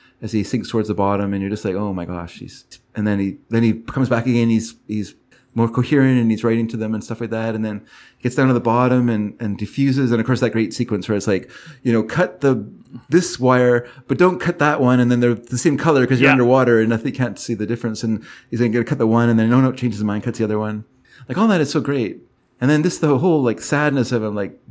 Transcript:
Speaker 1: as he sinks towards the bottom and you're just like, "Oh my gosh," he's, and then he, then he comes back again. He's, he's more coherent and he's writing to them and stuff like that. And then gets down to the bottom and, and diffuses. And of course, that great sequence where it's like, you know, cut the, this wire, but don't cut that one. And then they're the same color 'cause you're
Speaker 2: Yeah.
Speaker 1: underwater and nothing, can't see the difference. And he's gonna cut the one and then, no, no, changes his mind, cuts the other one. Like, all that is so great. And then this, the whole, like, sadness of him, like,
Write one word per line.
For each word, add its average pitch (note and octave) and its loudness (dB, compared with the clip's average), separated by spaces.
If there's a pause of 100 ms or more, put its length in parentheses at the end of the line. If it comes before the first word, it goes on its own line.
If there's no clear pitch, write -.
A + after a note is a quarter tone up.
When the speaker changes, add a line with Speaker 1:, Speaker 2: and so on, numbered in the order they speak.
(220)
Speaker 1:
as G#2 -8
he G#2+ 0
sinks G#2+ -6
towards A2 -2
the G#2 -2
bottom G2+ -2
and G2 -4
you're G2 -4
just G#2 -6
like, G2 -4
"Oh G2+ -4
my F2 -6
gosh," F2 -10
he's, - -18 (280)
and G#2 -2
then G2+ 0
he, G2 -4 (100)
then A2+ 0
he A2+ 4
comes B2+ -4
back A#2 -2
again. A#2 2
He's, A2+ -2 (120)
he's G#2 -8 (400)
more A#2 2
coherent C3 2
and A2+ 2
he's G#2+ 0
writing A2+ 0
to A#2+ -8
them A2 -6
and G#2+ -6
stuff A2+ -10
like A2 -6
that. A2+ -4
And A2 -4
then G#2 -8 (340)
gets - -4
down C3 4
to C3 4
the A#2+ 0
bottom B2 2
and, G#2 -4
and G#2 -4
diffuses. C3 -2
And A2+ 2
of A2+ -4
course, B2+ 0
that A#2 0
great A2+ -2
sequence G#2+ -4
where G#2+ 0
it's G2 -4
like, F#2+ -2 (320)
you B2 0
know, A2+ 2
cut - -4
the, A#2+ 0 (400)
this F3 0
wire, B2 4 (200)
but C3 0
don't F3+ 4
cut E3+ -2
that D3 2
one. B2+ 4
And B2 4
then A#2+ 2
they're A#2+ 4
the - -8
same C#3 2
color C#3 2
'cause B2+ 2
you're C3+ 6
Speaker 2:
Yeah. C3+ 6
Speaker 1:
underwater B2 4
and A2 2
nothing, A#2 -2
can't A#2 -4
see - -6
the G#2 -6
difference. A#2 -6
And A2 -2 (280)
he's A2 -2
gonna A#2 0
cut - -4
the A#2 2
one A#2 4
and A2+ 4
then, A2 2
no, B2+ 4
no, C3 2
changes A2 -4
his G#2+ -2
mind, G#2 -2
cuts A#2+ -6
the A2+ -2
other G#2+ -2
one. G#2+ -6 (460)
Like, C3 -6
all A3+ 2
that F#3 2
is C3+ -2
so D#3 0
great. C3 -4 (420)
And B2+ 2
then D3+ 2
this, F3 -2
the D3 2
whole, D#3 2
like, A#2 -2
sadness C#3+ 0
of A2+ 0
him, G#2+ -4
like, G2+ -6 (100)